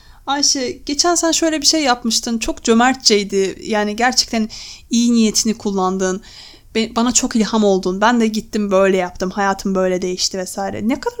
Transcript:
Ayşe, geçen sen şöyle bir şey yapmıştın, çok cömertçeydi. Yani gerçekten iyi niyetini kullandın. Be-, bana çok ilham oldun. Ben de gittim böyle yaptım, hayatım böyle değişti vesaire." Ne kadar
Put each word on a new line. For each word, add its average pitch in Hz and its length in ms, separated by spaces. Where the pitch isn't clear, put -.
Ayşe, 277 440
geçen 330 440
sen 330 160
şöyle 311 300
bir 285 40
şey 311 180
yapmıştın, 240 540
çok 311 260
cömertçeydi. 208 1000
Yani 208 320
gerçekten 226 540
iyi 240 240
niyetini 220 440
kullandın. 190 640
Be-, 226 200
bana 240 160
çok 247 240
ilham 214 280
oldun. 190 380
Ben 233 200
de 220 60
gittim 214 440
böyle 190 260
yaptım, 180 340
hayatım 196 440
böyle 185 260
değişti 185 360
vesaire." 196 500
Ne 294 120
kadar 480 220